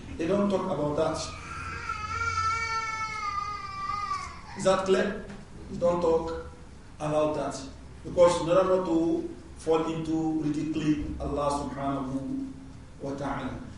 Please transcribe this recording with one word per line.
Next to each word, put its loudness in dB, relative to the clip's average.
they -2
don't 4
talk 2
about -2
that. 2
Is -4
that 4
clear? 2
They -6
don't 4
talk 2
about 2
that. -4
Because 8
in 2
order 6
not 2
to 2
fall 2
into 0
ridiculing 0
Allah 0
subhanahu -2
wa -4
ta'ala. -4